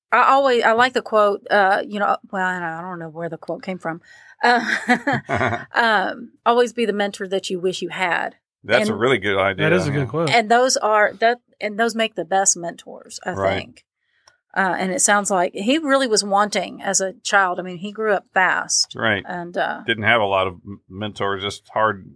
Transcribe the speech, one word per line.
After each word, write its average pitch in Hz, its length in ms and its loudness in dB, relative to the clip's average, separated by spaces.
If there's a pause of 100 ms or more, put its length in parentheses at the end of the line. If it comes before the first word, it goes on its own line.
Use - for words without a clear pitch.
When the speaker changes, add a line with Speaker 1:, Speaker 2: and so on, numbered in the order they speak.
(120)
Speaker 1:
I 240 200 4
always, 269 320 4
I 226 80 4
like 240 220 2
the 254 80 0
quote, 208 500 2
uh, 196 340 4
you 208 140 -8
know, - 180 0 (140)
well, 185 140 -2
I 185 140 -4
don't, 175 100 -6
I 160 120 -8
don't 180 180 -10
know 165 100 -10
where 165 200 -8
the 160 80 -10
quote - 260 -10
came 185 160 -8
from. 165 220 -8 (420)
Uh, 240 200 4 (240)
<laughs> 233 800 -2
Speaker 2:
<laughs> - 60 -18
Speaker 1:
um, 208 580 0 (140)
always 240 280 4
be 240 120 0
the 190 80 -2
mentor 202 340 -4
that 185 220 -4
you 190 100 -4
wish 180 220 -4
you 175 80 -6
had. 180 460 -2 (280)
Speaker 2:
That's 214 260 2
a 110 40 -2
Speaker 1:
And 98 80 -2
Speaker 2:
really 123 160 4
good 98 200 0
idea. 95 320 2
Speaker 3:
That 170 60 4
is 175 120 0
a 147 40 -2
Speaker 2:
Yeah. 139 80 -2
Speaker 3:
good 131 100 -2
quote. 156 200 -2
Speaker 1:
And 220 200 2
those 247 280 4
are, 214 420 2
that, 233 200 2 (200)
and 208 200 -6
those 226 160 0
make 226 200 -2
the 170 100 -6
best 190 300 2
mentors, - 720 -14
I 185 60 -4
Speaker 2:
Right. 95 260 0
Speaker 1:
think. - 280 -12 (720)
Uh, 190 220 0
and 190 140 -2
it 185 100 -2
sounds 202 300 2
like 185 240 2
he 220 240 0
really 269 280 2
was 208 160 2
wanting 202 580 -2
as 190 200 -2
a 190 120 -4 (100)
child. 190 360 2
I 175 40 -8
mean, 180 140 -10
he 196 140 -10
grew 214 220 0
up 180 200 -2
fast. - 600 0
Speaker 2:
Right. 107 320 0
Speaker 1:
And, 175 300 -8
uh, 147 280 -4
Speaker 2:
Didn't 110 180 -2
have 110 180 4
a 104 40 4
lot 95 200 2
of 92 80 -4 (100)
m-, 101 240 -14
mentors, 101 540 -6
just 101 320 -8
hard, 107 320 0 (100)